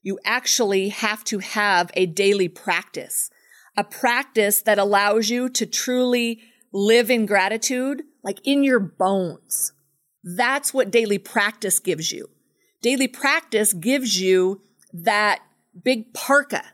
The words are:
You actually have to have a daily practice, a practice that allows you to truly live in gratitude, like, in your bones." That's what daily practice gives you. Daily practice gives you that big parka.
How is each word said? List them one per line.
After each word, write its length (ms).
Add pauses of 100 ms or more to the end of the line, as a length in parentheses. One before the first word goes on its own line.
You 240
actually 640
have 340
to 160
have 540
a 120
daily 400
practice, 800 (480)
a 60
practice 800
that 160
allows 500
you 200
to 180
truly 760 (320)
live 380
in 160
gratitude, 800 (180)
like, 220
in 180
your 160
bones." 920 (500)
That's 500
what 200
daily 260
practice 600
gives 320
you. 180 (500)
Daily 280
practice 640
gives 480
you 400 (320)
that 500 (400)
big 320
parka. 600